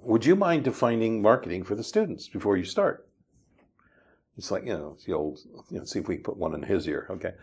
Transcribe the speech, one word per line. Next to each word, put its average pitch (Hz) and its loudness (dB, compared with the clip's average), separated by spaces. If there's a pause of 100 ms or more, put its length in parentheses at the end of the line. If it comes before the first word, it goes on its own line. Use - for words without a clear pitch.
"Would 113 4
you 175 6
mind 170 2
defining 113 2
marketing 101 4
for 104 -4
the 110 -4
students 196 -2
before 101 0
you 90 0
start?" - -2 (1300)
It's - -8
like, 98 -2
you 113 -2
know, 73 -6
it's - -20
the 92 -2
old, 76 -2 (320)
you 92 -6
know, - -10
see - -4
if - -6
we 90 -2
can - -8
put - -6
one 80 -2
in 73 -6
his 82 0
ear, 71 -4
okay? - -6